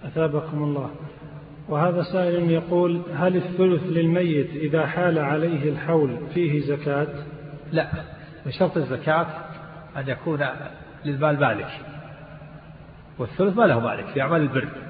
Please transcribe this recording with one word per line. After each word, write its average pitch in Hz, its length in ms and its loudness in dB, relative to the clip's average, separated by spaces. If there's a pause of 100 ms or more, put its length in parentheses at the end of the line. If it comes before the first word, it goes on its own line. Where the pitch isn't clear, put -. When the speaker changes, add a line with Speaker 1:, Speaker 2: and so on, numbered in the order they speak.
Speaker 1:
أثابكم 151 580 0
الله. 143 280 -2 (760)
وهذا 170 340 2
سائل 175 480 2
يقول: 170 520 2 (140)
"هل 180 200 4
الثلث 180 460 4
للميت 165 680 2
إذا 151 360 2
حال 170 320 2
عليه 151 520 2
الحول 151 480 2 (160)
فيه 151 260 2
زكاة؟" 143 480 0 (640)
Speaker 2:
لا، - 140 2 (600)
من 127 60 -6
شرط - 240 2
الزكاة 156 500 2 (720)
أن 139 120 -6
يكون 143 380 -2 (580)
للمال 147 360 2
مالك، 110 400 0 (1400)
والثلث 185 380 0
ما 233 80 6
له 127 160 6
مالك 104 260 -2
في 139 140 -2
أعمال 156 200 4
البر. 123 280 2 (220)